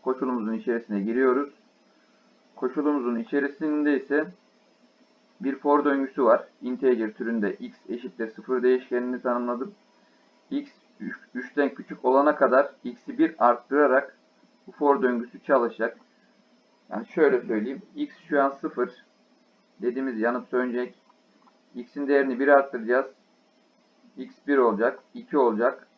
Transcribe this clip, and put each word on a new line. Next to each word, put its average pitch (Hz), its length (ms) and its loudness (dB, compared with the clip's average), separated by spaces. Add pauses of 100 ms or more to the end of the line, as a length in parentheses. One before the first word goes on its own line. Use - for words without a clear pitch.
Koşulumuzun 123 500 -4
içerisine 113 480 -4
giriyoruz. 127 500 0 (1040)
Koşulumuzun 131 640 -2
içerisinde 143 840 -2
ise 151 240 -2 (1120)
bir 135 180 -4
for 143 260 4
döngüsü 139 400 0
var. 123 200 6 (180)
Integer 123 500 0
türünde 113 420 -2
x - 220 -14 (120)
eşittir 113 420 -8
sıfır 123 320 -4
değişkenini 127 600 0
tanımladım. 120 520 -4 (760)
X 143 200 -6 (300)
üç, - 160 -10 (180)
üçten 127 400 -2
küçük - 300 -14
olana 143 320 4
kadar 135 340 4 (140)
x'i 123 340 -12
bir 156 200 2
arttırarak 131 800 2 (480)
bu - 60 -20
for 139 300 2
döngüsü 123 400 -2
çalışacak. 120 560 0 (920)
Yani - 160 -8
şöyle 139 400 4
söyleyeyim. 117 360 -4 (120)
X 147 200 -6 (140)
şu 143 140 2
an 139 80 2
sıfır. 131 400 -6 (920)
ledimiz 123 380 -4
yanıp 120 280 -2
sönecek. 123 460 -4 (800)
X'in 135 340 -8
değerini 135 320 0
bir 139 80 0
arttıracağız. 131 580 2 (1120)
X 127 180 -16 (120)
bir 143 120 2
olacak. 117 400 2 (160)
İki 123 240 -4
olacak. 117 480 0 (120)